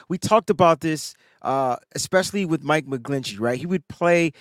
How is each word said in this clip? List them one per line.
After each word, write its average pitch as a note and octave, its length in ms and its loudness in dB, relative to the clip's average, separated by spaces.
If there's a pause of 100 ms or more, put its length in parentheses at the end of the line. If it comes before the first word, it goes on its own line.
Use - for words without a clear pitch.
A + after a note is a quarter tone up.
We F#3+ 100 -2
talked - 320 0
about E3 320 4
this, D#3 340 -6 (260)
uh, C3 360 -2 (180)
especially F#3+ 500 -2
with D#3+ 180 -2
Mike D3+ 220 0
McGlinchey, C3 540 -6
right? A#2 200 -2
He C#3+ 60 -10
would F3 220 -4
play E3+ 540 2